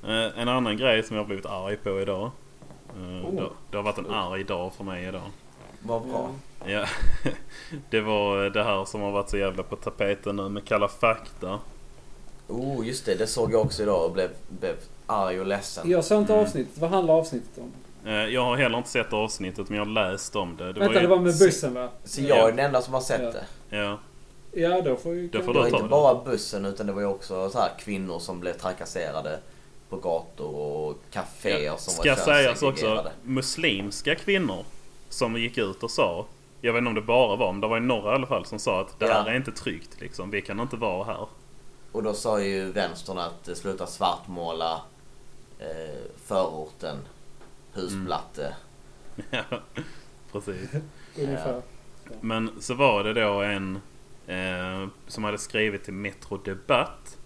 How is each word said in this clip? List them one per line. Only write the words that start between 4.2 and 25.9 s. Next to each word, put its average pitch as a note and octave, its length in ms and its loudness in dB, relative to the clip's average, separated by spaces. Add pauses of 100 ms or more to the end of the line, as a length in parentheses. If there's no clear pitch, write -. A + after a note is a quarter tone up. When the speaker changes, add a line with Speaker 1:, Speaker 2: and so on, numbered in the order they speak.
Speaker 1:
arg G2 120 -4
dag F#2+ 300 -4
för - 100 -12
mig F#2 240 -6
idag. F#2 140 -8 (580)
Speaker 2:
Vad A2+ 220 -2
bra. B2 280 -4 (360)
Speaker 1:
Ja. G2+ 200 -2 (500)
<laughs> - 540 -12
Det A2 120 4
var, G2+ 440 4
eh, G2+ 60 2
det G#2 120 4
här G2 220 2
som G#2+ 160 -6
har G2+ 100 0
varit G2+ 180 0
så G2+ 80 0
jävla F#2+ 260 0
på - 120 -6
tapeten G2+ 600 -2
nu G2 140 -2
med G2+ 180 -6
Kalla G2+ 200 4
fakta. G#2+ 720 0 (880)
Speaker 2:
Oh, B2 400 -4
just - 180 -6
det. G2+ 100 2
Det G#2+ 120 2
såg A2+ 260 2
jag A2+ 80 8
också G#2+ 220 0
idag F#2+ 220 4
och E2+ 60 2
blev, F2+ 180 0 (300)
blev F2 160 -2 (300)
arg F#2+ 340 0
och F#2+ 60 -2
ledsen. G2 440 -2
Speaker 3:
Jag E3+ 160 4
såg G#3 160 6
inte G#3 120 4
Speaker 1:
Mm. G#3+ 120 8
Speaker 3:
avsnittet. - 320 -4
Vad E3 120 0
handlar F3+ 240 6
avsnittet D#3+ 440 2
om? B2 140 -12 (380)
Speaker 1:
Eh, G#2+ 40 0
jag A2 320 2
har B2 100 4
heller B2 220 4
inte B2 120 -4
sett A#2 240 0
avsnittet, G#2 560 -2
men G#2 80 0
jag G#2 80 0
har G#2 60 -6
läst G2 440 0
om F2 220 -2
det. F2+ 60 -6 (100)
Det G2+ 60 -6
Speaker 3:
Vänta, G3+ 80 4
Speaker 1:
var A2 60 4
ju F#3 60 8
Speaker 3:
det F3 80 4
var F3+ 120 8
med F3 160 4
Speaker 2:
Så, F#3 100 10
Speaker 3:
bussen, D3 280 4
va? B2 160 -4 (140)
Speaker 2:
så - 180 -6
jag C#3 160 8
är A2+ 40 10
Speaker 1:
Ja. A2+ 60 10
Speaker 2:
den A#2 120 4
enda C3+ 220 4
som B2+ 120 -6
har C3 80 2
sett B2 220 0
Speaker 3:
Ja. A#2 80 -2
Speaker 2:
det. - 460 -8
Speaker 1:
Ja. G#2 220 -2 (520)
Speaker 3:
Ja, F3 300 4
då C#3+ 140 2
får E3 200 -4
ju F3 140 -4
Speaker 1:
Då E3+ 120 0
får B2 120 0
Speaker 2:
Det C#3+ 60 6
Speaker 1:
du B2+ 40 6
Speaker 2:
var - 60 4
Speaker 1:
ta - 60 4
Speaker 2:
inte G#2+ 100 2
Speaker 1:
det. G#2 40 -4
Speaker 2:
bara C#3 340 8